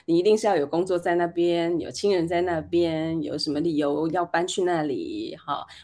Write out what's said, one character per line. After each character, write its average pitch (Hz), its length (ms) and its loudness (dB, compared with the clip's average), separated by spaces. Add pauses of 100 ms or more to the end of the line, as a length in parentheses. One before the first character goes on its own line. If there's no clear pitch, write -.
你 170 140 4
一 180 40 4
定 214 140 6
是 220 100 -2
要 196 80 4
有 143 120 2
工 165 180 0
作 180 140 0
在 175 160 0
那 175 120 2
边， 170 540 0
有 - 100 -6
亲 202 240 0
人 165 140 0
在 175 140 0
那 170 180 -2
边， 160 640 0
有 143 160 -6
什 156 120 -4
么 143 80 -2
理 160 180 0
由 147 320 0
要 175 160 0
搬 170 220 0
去 185 160 -2
那 175 200 2
里， 107 540 -6
哈， - 280 -6 (200)